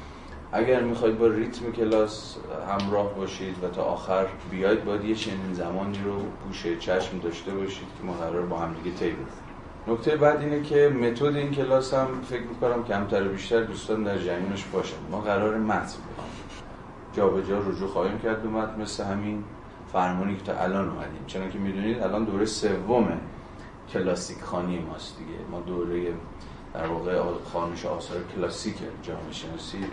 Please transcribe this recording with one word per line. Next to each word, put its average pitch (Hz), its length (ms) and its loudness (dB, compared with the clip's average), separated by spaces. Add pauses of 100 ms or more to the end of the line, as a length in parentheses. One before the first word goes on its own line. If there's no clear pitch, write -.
(520)
اگر 123 300 6
می‌خواید 117 380 4
با 117 80 8
ریتم 110 440 2
کلاس 110 680 2 (320)
همراه 101 460 2
باشید 92 480 -4
و 90 40 0
تا 90 160 -2
آخر 95 420 2 (260)
بیاید، 98 340 4
باید 101 200 0
یه 110 100 4
چنین 95 380 -4
زمانی 95 520 -2
رو 101 100 0 (320)
گوشهٔ 85 300 -2
چشم 92 420 0
داشته 87 320 -4
باشید 95 360 -4 (100)
که - 60 -10
ما 92 100 -4
قراره 85 320 -2
با 87 120 -2
هم 85 160 -2 (100)
دیگه 87 140 -4
طی 87 140 2
بکنیم. - 160 -6 (600)
نکتهٔ 117 280 4
بعد 147 260 8
اینه 147 200 2
که 143 400 8
متد 120 220 4
این 143 280 2
کلاس 131 420 4
هم 131 140 4 (220)
فکر 120 140 -2
می‌کنم 117 400 2
کمتر 101 440 2
و - 20 2
بیشتر 113 340 2
دوستان 107 400 0
در 98 140 2
جریانش 92 560 0
باشن. 90 240 0 (140)
ما 104 100 -2
قراره 107 360 2
متن 107 220 2
بخونیم، - 840 -10 (500)
جا 101 140 6
به 92 160 4
جا 98 160 2
رجوع 95 280 -2
خواهیم 95 320 0
کرد 110 240 0
به 110 60 -2
متن، 110 320 -2
مثل 104 220 -4
همین 104 400 -2 (500)
فرمانی 92 440 2
که 92 60 -8
تا 95 100 -2
الان 92 360 2
اومدیم. 80 380 -8
چنانکه 95 300 -6
می‌دونید 101 460 0
الان 101 200 2
دورهٔ 101 220 2
سوم 104 640 4 (840)
کلاسیک 95 480 0
خوانی 90 380 -2
ماست 78 380 -8
دیگه. 80 220 -10 (120)
ما 87 80 -6
دورهٔ، 87 540 -2 (600)
در 82 140 -4
واقع، 87 340 0 (300)
خوانش 85 340 -2
آثار - 320 -4 (180)
کلاسیک 92 400 -2 (280)
جامعه 82 280 -8
شناسی 82 460 -8 (160)